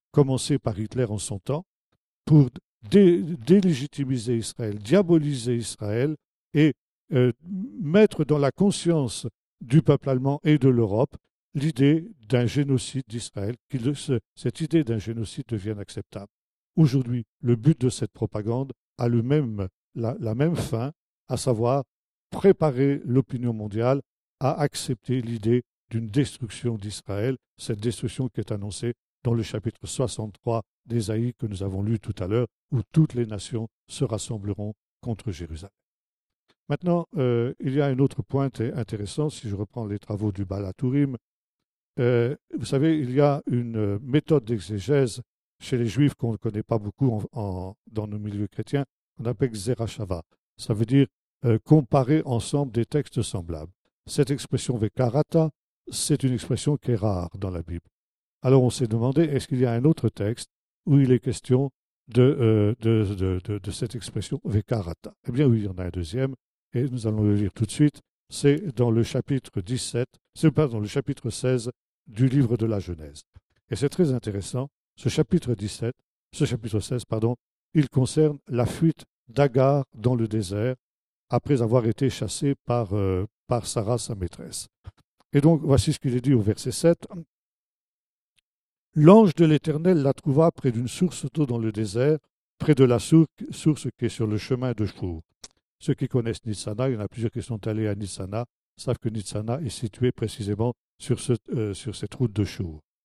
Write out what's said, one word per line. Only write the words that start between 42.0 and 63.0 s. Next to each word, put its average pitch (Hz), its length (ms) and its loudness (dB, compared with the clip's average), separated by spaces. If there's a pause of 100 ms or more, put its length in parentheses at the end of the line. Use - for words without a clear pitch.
Euh, 123 340 2 (220)
vous 131 80 -6
savez, 156 340 2
il 123 140 -4
y 135 80 2
a 143 260 2
une, 120 300 -2
euh, 101 260 -2
méthode 143 420 0
d'exégèse 107 760 -2 (400)
chez - 160 -4
les 120 100 0
Juifs 127 280 2
qu'on 117 180 -4
ne 107 60 -6
connaît 110 240 -4
pas 117 160 0
beaucoup 104 320 -2
en, 107 120 -4 (100)
en, 95 440 -8 (100)
dans 107 200 -8
nos 104 120 -10
milieux 104 300 -6
chrétiens, 139 380 -4 (300)
qu'on 110 100 -8
appelle 123 280 0
Zerachava. 104 680 -4 (340)
Ça - 160 -4
veut 110 140 2
dire, 135 200 6 (380)
euh, 113 200 4
comparer 151 600 4
ensemble 135 480 -2
des 117 140 0
textes - 340 -4
semblables. 82 520 -8 (340)
Cette 135 240 0
expression 123 480 -4
Vekarata, 127 720 0 (400)
c'est - 320 -2
une 131 100 0
expression 131 440 -2
qui - 160 -4
est 117 40 2
rare 92 400 -2
dans 98 140 -6
la 87 120 -8
Bible. 85 240 -10 (540)
Alors 131 220 6
on 123 80 4
s'est 127 160 -4
demandé, 117 360 2
est-ce 147 240 0
qu'il 127 140 -2
y 127 60 4
a 117 60 0
un 117 120 0
autre 151 240 4
texte 104 400 -4 (380)
où 143 120 6
il 131 140 6
est 120 80 4
question 131 500 0 (380)
de, 123 140 4
euh, 110 580 4
de, 110 340 2